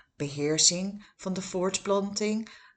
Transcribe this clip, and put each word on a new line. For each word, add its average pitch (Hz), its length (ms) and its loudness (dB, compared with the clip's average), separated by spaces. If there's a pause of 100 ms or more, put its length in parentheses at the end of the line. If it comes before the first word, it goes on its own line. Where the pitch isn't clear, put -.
(160)
beheersing 156 1000 0
van 190 160 -6
de 185 100 -2
voortplanting, 202 1080 0 (260)